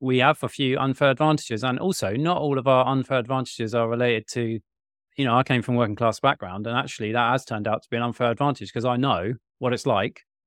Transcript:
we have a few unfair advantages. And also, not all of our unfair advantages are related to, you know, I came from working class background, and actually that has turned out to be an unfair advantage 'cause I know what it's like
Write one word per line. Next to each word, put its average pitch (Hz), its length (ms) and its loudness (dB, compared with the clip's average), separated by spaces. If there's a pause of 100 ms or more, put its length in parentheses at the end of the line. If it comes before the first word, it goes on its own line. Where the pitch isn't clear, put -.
we 127 180 2
have 143 240 4
a 120 60 -2
few 131 300 -2
unfair 135 320 2
advantages. 143 540 0
And 127 140 -2
also, 113 360 -2
not 165 240 0
all 143 200 0
of 123 80 -4
our 127 200 6
unfair 131 320 0
advantages 120 560 -4
are 117 140 2
related 117 400 0
to, 113 320 -4 (560)
you 139 80 0
know, 117 120 4
I 131 60 6
came 127 200 2
from 123 120 -2
working 110 220 0
class 113 240 0
background, 107 460 -2
and 117 100 -4
actually 110 360 -4
that 120 200 2
has 131 120 0
turned 107 240 -6
out 110 140 -2
to - 80 -20
be 117 60 -4
an 117 80 -2
unfair 120 260 0
advantage 131 420 -2
'cause 117 120 -4
I 123 120 0
know 120 380 0 (240)
what - 140 -2
it's 120 140 -4
like 107 360 0 (240)